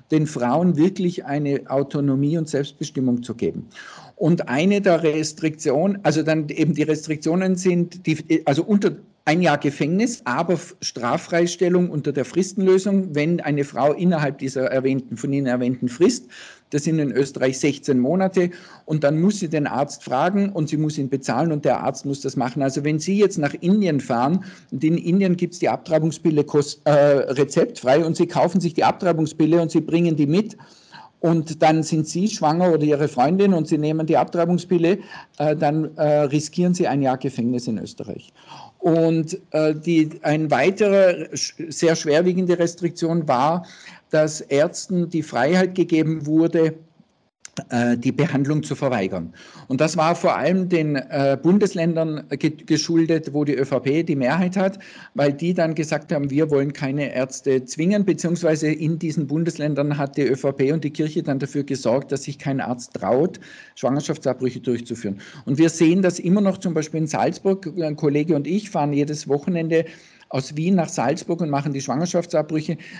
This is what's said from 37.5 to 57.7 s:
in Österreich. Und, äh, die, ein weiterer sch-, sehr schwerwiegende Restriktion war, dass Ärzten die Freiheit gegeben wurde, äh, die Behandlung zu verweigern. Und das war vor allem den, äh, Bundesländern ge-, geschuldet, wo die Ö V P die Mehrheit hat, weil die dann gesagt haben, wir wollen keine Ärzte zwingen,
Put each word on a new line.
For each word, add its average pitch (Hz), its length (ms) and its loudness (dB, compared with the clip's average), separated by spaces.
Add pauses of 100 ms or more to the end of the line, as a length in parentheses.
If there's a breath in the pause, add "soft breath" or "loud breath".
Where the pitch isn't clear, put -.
in 107 100 -4
Österreich. - 540 -12 (480 loud breath)
Und, 165 600 2 (120)
äh, 156 220 2
die, 156 360 0 (120)
ein 156 280 0
weiterer 185 840 2
sch-, 151 380 -8
sehr 165 260 2
schwerwiegende 175 600 2
Restriktion 170 720 -2
war, 147 360 2 (460 loud breath)
dass 156 320 0
Ärzten 170 640 0
die 165 140 -2
Freiheit 180 520 0
gegeben 160 520 0
wurde, 160 480 2 (960)
äh, 120 260 2
die 127 160 -2
Behandlung 139 520 0
zu 143 100 -8
verweigern. 98 580 -2 (360 loud breath)
Und 135 120 -2
das 156 160 0
war 165 200 2
vor 151 200 0
allem 175 320 0
den, 156 280 0
äh, 139 440 0
Bundesländern 165 920 0
ge-, 147 360 -4
geschuldet, 160 640 0
wo 147 120 0
die 143 100 0
Ö 131 100 0
V 135 160 -2
P 143 220 0
die 165 140 -2
Mehrheit 170 400 0
hat, 196 220 0 (360 loud breath)
weil 143 180 2
die 170 220 -2
dann 165 200 0
gesagt 151 380 -4
haben, 143 180 -2
wir 151 200 0
wollen 143 220 2
keine 139 420 -4
Ärzte 131 500 -2
zwingen, 190 400 0